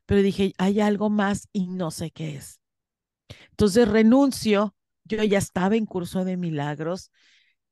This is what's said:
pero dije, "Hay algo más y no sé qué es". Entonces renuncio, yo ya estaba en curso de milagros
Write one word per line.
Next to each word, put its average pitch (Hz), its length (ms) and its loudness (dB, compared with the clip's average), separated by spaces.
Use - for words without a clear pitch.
pero 202 160 2
dije, 196 360 0
"Hay 196 220 0
algo 208 300 0
más 202 420 -2
y 185 160 -4
no 180 240 -6
sé 160 200 -10
qué 156 260 -10
es". - 220 -20
Entonces 214 380 4
renuncio, 220 840 4
yo 214 180 -4
ya 202 160 2
estaba 185 360 0
en 226 100 0
curso 185 400 -6
de 185 120 -4
milagros 160 760 -6